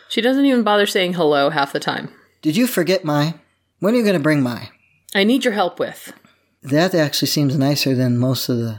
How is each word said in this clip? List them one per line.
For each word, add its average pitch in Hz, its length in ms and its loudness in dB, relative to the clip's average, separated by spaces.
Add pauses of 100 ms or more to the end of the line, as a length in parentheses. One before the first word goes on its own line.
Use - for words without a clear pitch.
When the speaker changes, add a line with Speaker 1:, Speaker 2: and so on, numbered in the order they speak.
Speaker 1:
She - 120 -2
doesn't 262 240 2
even 247 200 2
bother 208 220 2
saying 185 280 -2
hello 147 360 2
half 143 220 -2
the 151 80 -4
time. - 280 -6 (340)
Speaker 2:
"Did 156 140 0
you 247 100 2
forget 185 380 -2
my? 151 300 0 (440)
When 208 160 0
are 247 40 2
you 226 60 0
gonna 190 140 2
bring 147 240 2
my?" 120 280 -6 (440)
Speaker 1:
"I 196 80 2
need 240 220 2
your 226 100 0
help 180 240 -2
with." - 340 -8 (540)
Speaker 2:
That 165 280 0
actually 147 340 0
seems 139 300 0
nicer 135 360 0
than 123 220 2
most 127 320 0
of 127 80 0
the 113 220 -6